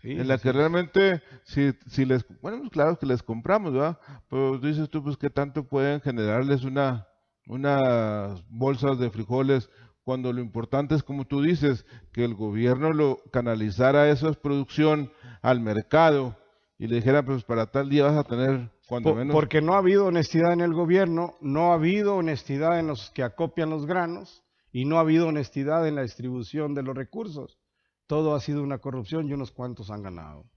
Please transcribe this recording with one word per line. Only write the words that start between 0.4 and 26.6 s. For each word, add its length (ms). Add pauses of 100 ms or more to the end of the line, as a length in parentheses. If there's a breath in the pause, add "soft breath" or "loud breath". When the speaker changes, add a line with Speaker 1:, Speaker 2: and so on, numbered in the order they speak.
Speaker 2:
que 80
Speaker 1:
sí. 60
Speaker 2:
realmente, 640 (220 loud breath)
si, 300 (140)
si 180
les, 200 (160)
bueno, 180
pues, 100
claro 280
que 100
les 160
compramos, 500
¿verdad? 260 (300 loud breath)
Pero 300
dices 300
tú, 140
pues, 140
¿qué 120
tanto 380
pueden 340
generarles 600
una, 440 (400)
unas 1000
bolsas 500
de 100
frijoles 600 (340 soft breath)
cuando 280
lo 80
importante 560
es, 80
como 220
tú 160
dices, 440 (280 loud breath)
que 100
el 100
gobierno 600
lo 260 (120)
canalizara 760
esa 240
producción 800 (300 loud breath)
al 180
mercado 760 (400)
y 100
le 100
dijera, 280
pues, 180
para 240
tal 220
día 160
vas 120
a 60
tener, 480 (160)
cuando 240
Speaker 1:
Po-, 60
Speaker 2:
menos 160
Speaker 1:
porque 280
no 120
ha 60
habido 260
honestidad 480
en 80
el 120
gobierno, 680
no 300
ha 40
habido 400
honestidad 640
en 80
los 240
que 120
acopian 460
los 160
granos 600 (260)
y 140
no 120
ha 40
habido 260
honestidad 600
en 80
la 80
distribución 680